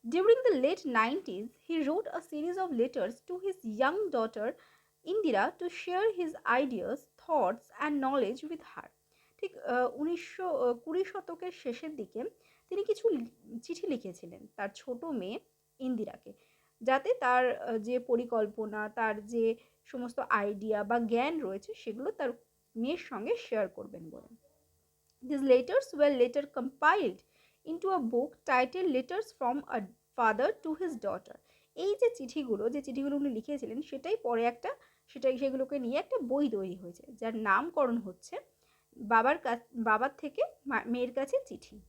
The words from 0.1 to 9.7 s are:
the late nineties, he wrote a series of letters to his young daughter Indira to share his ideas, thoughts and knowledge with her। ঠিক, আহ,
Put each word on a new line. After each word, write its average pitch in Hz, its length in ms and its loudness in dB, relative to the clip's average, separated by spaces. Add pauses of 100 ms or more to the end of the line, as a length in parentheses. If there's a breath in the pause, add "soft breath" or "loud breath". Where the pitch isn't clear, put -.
the 392 80 8 (100)
late 330 180 2 (160)
nineties, 233 480 0 (180)
he 330 100 -4 (120)
wrote 349 220 0
a 330 120 -6 (100)
series 320 260 -4
of 381 100 -2 (140)
letters 233 340 0 (120)
to 359 60 -6 (120)
his 370 120 -2 (240)
young 311 180 4 (160)
daughter 226 320 -2 (580 soft breath)
Indira 311 400 2 (140)
to 349 60 -6 (160)
share 381 280 0 (120)
his 320 100 -2 (320)
ideas, 233 360 -4 (240)
thoughts 233 420 0 (180)
and 302 100 0 (100)
knowledge 262 460 0
with 320 140 -10 (120)
her। - 120 -14 (500 soft breath)
ঠিক, - 200 -8
আহ, 247 440 0